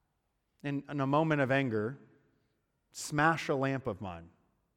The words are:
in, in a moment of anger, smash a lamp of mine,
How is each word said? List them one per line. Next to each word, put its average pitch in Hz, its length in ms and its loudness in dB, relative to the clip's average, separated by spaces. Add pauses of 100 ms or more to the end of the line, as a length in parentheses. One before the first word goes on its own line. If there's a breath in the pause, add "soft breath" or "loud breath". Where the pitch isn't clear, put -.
(640)
in, 143 260 -4
in 143 120 -4
a 135 60 0
moment 151 340 4
of 127 100 2
anger, 127 460 0 (920)
smash 156 580 0
a 151 60 2
lamp 135 300 -2
of 101 140 -4
mine, 85 300 -10 (480)